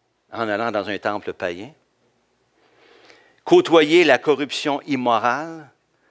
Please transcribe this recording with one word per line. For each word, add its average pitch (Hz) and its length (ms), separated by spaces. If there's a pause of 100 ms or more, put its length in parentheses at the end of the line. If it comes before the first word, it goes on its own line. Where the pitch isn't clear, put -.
(300)
en 113 160
allant 107 240
dans 104 200
un 98 80
temple 104 340
païen, 92 400 (1700)
côtoyer 165 600
la 135 140
corruption 143 640
immorale, 127 880 (400)